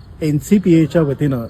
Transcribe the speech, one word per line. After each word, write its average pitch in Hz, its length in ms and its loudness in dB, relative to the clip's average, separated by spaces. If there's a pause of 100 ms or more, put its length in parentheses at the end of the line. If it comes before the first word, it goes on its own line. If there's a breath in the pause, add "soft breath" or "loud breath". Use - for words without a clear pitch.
(220)
एनसीपीएच्या 165 800 2
वतीनं 139 480 -2